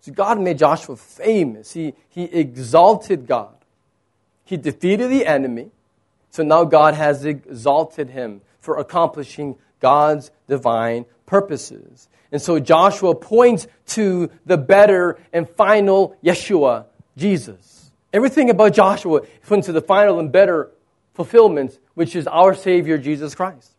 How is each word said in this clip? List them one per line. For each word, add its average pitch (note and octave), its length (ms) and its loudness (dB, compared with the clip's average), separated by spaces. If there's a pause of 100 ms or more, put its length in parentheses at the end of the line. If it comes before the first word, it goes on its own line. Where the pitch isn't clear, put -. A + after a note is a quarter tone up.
So D3 100 -20
God G#3 280 -2
made F3+ 180 -2
Joshua D3+ 380 0
famous. D3 760 -6
He, D#3+ 200 -10 (160)
he F3 140 -12
exalted D#3+ 1040 0
God. G#2+ 280 -6 (880)
He F#3 140 -10
defeated F#3+ 520 -4
the C4 160 0
enemy. C3+ 440 -4 (600)
So - 140 -8
now D#3 200 4
God D3+ 320 4
has D3 300 -2
exalted C#3+ 840 -6
him A#2 320 -14 (180)
for D3+ 180 -8
accomplishing D3+ 760 -6 (240)
God's D3 520 0 (160)
divine A#2 580 -4 (200)
purposes. - 840 -6 (240)
And D3 100 -6
so E3 180 -2
Joshua E3+ 560 2
points A#3 500 2 (220)
to F#3 420 -4 (160)
the F3 120 0
better F3+ 600 2 (140)
and E3+ 180 -6
final G3 760 0
Yeshua, D3 640 -2 (300)
Jesus. C#3 760 -6 (200)
Everything B3 380 0
about G#3 240 4
Joshua F#3+ 480 0 (240)
points G3+ 220 0
to F3+ 40 -10
the D#3+ 100 -2
final G3 380 2
and D#3 120 -6
better F3+ 400 2 (420)
fulfillment, F3+ 640 2 (140)
which E3 220 -6
is D#3 120 -6
our F#3 260 4
Savior, F3 440 -2
Jesus C#3+ 380 -8
Christ. F3+ 420 -12